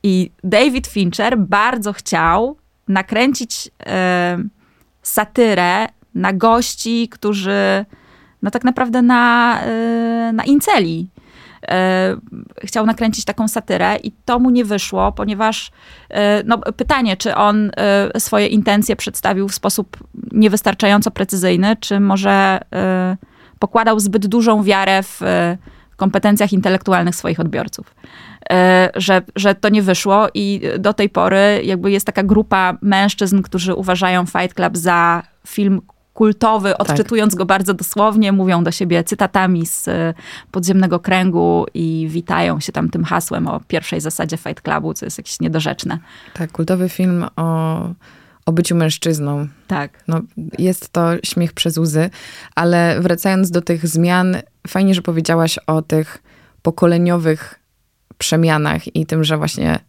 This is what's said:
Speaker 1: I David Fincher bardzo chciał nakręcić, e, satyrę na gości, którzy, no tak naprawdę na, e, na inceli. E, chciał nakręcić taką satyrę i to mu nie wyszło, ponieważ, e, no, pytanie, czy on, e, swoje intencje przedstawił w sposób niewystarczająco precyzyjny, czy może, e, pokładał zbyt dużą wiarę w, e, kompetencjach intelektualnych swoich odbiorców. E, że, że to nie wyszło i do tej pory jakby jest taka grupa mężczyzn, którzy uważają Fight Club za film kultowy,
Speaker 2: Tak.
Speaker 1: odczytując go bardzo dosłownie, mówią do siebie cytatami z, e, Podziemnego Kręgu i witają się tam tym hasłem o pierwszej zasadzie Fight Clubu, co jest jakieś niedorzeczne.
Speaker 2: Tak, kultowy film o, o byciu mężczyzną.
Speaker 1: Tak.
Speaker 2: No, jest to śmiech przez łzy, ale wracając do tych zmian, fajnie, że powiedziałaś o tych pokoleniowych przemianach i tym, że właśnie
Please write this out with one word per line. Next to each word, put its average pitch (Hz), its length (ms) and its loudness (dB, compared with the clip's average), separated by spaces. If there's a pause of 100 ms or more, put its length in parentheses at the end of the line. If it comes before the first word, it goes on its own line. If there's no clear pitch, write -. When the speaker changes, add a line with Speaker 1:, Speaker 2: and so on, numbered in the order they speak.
Speaker 1:
I 185 280 2 (140)
David 240 420 2
Fincher 208 520 -2
bardzo 208 540 0
chciał 190 640 0 (320)
nakręcić, 226 840 -2 (160)
e, 180 520 0 (640)
satyrę 214 840 0 (280)
na 190 180 0
gości, 226 760 0
którzy, 196 760 -2 (580)
no 202 80 -2
tak 240 140 -4
naprawdę 254 380 2
na, 240 600 4
e, 233 720 -2
na 220 120 -2
inceli. 202 640 2 (600)
E, 185 480 0 (480)
chciał 214 220 -2
nakręcić 220 380 0
taką 220 240 -2
satyrę 196 540 -2
i 208 100 -8 (120)
to 247 140 0
mu 254 120 4
nie 247 140 4
wyszło, 202 480 -2
ponieważ, 208 580 -4 (400)
e, 208 340 2
no, 226 140 0
pytanie, 233 580 -2
czy 196 180 -4
on, 208 360 2 (440)
e, 226 60 -2
swoje 208 260 0
intencje 208 500 2
przedstawił 196 520 -4
w 190 60 -8
sposób - 420 -4 (360)
niewystarczająco 208 800 2
precyzyjny, 190 680 0
czy 202 200 -2
może, 196 600 2 (140)
e, 185 420 0 (420)
pokładał 220 420 0
zbyt 202 260 0
dużą 220 360 2
wiarę 196 400 2
w, - 200 -12
e, 180 360 0 (380)
kompetencjach 202 560 2
intelektualnych 185 640 0
swoich 165 240 -4
odbiorców. - 540 -6 (580)
E, 185 440 4
że, 185 260 2 (140)
że 202 180 2
to 208 140 0
nie 214 140 4
wyszło 196 520 2
i 202 260 -2 (180)
do 202 160 0
tej 208 140 0
pory 196 560 2
jakby 190 260 -2
jest 196 160 0
taka 202 160 -2
grupa 190 600 2
mężczyzn, 196 600 2
którzy 185 320 -2
uważają 185 520 0
Fight 180 280 -4
Club 175 220 -2
za 170 460 2 (240)
film 196 340 0 (340)
kultowy, 214 560 2
Speaker 2:
Tak. - 100 -2
Speaker 1:
odczytując 214 540 0
go 185 120 -2
bardzo 190 280 2
dosłownie, 208 580 0
mówią 185 320 2
do 165 60 0
siebie 170 340 0
cytatami 185 600 0
z, - 220 -8
e, 165 260 -2 (360)
Podziemnego 185 500 2
Kręgu 170 760 2
i 160 360 -2
witają 160 500 -2
się - 120 -10
tam 165 180 -2
tym 170 140 -4
hasłem 170 440 -4
o - 120 -6
pierwszej 165 400 -6
zasadzie 156 360 -6
Fight 156 240 -10
Clubu, 156 340 -4
co - 120 -10
jest 156 120 -12
jakieś - 220 -14
niedorzeczne. 160 580 -4 (360)
Speaker 2:
Tak, 165 180 -8
kultowy 180 360 -2
film 180 360 0 (120)
o, 160 420 -2 (680)
o 165 60 0
byciu 170 240 0
mężczyzną. 151 720 -2 (180)
Speaker 1:
Tak. 147 420 -8
Speaker 2:
No, 160 120 0 (380)
jest 185 300 -2
to 170 220 0 (140)
śmiech 170 280 -2
przez 165 260 -4
łzy, 160 320 0 (440)
ale 170 460 2
wracając 180 500 0
do 175 120 0
tych 170 260 -2
zmian, 175 480 2 (300)
fajnie, 190 280 2
że 175 80 -2
powiedziałaś 165 640 0
o 156 160 0
tych 156 400 -4 (400)
pokoleniowych 170 960 0 (600)
przemianach 156 800 0
i 160 100 -2
tym, 160 180 0
że 156 120 0
właśnie 151 420 -2 (100)